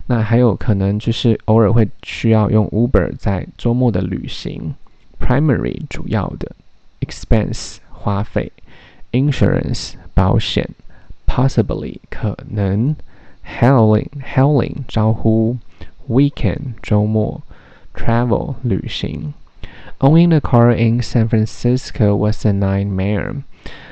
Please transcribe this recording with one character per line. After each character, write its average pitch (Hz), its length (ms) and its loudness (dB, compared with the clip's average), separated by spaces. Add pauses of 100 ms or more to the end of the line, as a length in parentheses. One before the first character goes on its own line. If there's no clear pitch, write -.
那 120 140 0
还 110 160 2
有 120 180 4
可 107 200 0
能 98 240 0
就 117 120 -2
是 117 360 0
偶 110 120 4
尔 104 140 4
会 110 160 4 (140)
需 - 280 -2
要 110 200 4
用 107 180 2
Uber 117 480 0
在 98 300 -2 (100)
周 117 160 0
末 127 180 2
的 95 120 0
旅 - 260 -4
行。 - 460 -8 (440)
Primary， 123 720 4
主 - 200 -6
要 110 200 -2 (100)
的。 - 140 -10 (480)
Expense， - 760 -2 (140)
花 101 320 -4
费。 - 300 -6 (600)
Insurance， 117 840 0 (200)
保 101 240 4
险。 - 300 -2 (580)
Possibly， - 720 0 (120)
可 - 260 -4 (120)
能。 107 460 0 (640)
Hailing，hailing， 131 1160 2 (100)
招 110 260 2
呼。 113 440 2 (520)
Weekend， 123 760 0
周 104 240 2
末。 107 340 -2 (540)
Travel， 120 680 2
旅 113 240 -2
行。 - 460 -8 (640)
Owning 165 360 6
a 151 60 4
car 120 340 4
in 117 260 2
San 113 280 0
Francisco 113 840 0
was 107 320 0
a 107 60 4
nightmare. 98 880 -2 (500)